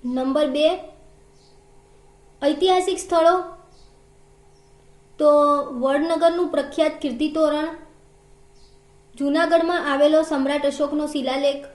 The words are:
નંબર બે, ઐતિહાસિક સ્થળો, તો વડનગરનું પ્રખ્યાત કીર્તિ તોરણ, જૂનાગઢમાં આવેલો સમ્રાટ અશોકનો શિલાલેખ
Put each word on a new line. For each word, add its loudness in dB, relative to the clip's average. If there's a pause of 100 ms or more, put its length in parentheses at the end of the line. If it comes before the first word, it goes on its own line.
નંબર 0
બે, 0 (1600)
ઐતિહાસિક 0
સ્થળો, 2 (1800)
તો 6 (500)
વડનગરનું 0
પ્રખ્યાત -4 (100)
કીર્તિ -4
તોરણ, 0 (1500)
જૂનાગઢમાં 0
આવેલો 4
સમ્રાટ -2
અશોકનો -2
શિલાલેખ -4